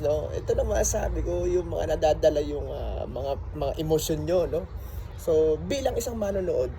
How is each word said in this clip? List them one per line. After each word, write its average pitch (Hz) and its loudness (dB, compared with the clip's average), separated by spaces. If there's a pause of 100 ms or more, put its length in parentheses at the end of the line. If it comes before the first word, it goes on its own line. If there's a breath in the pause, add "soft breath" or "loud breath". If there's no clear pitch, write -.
no? 151 0
Ito - -2
na 277 0
masasabi 208 0
ko, 175 0
yung 175 0
mga 156 0
nadadala 156 4
yung, 143 -4
ah, - -6
mga, 135 -4 (240)
mga 139 -2
emosyon 156 0
nyo, 175 4
no? 165 -2 (480 loud breath)
So, 156 4
bilang 247 0
isang 233 -2
manonood, 185 0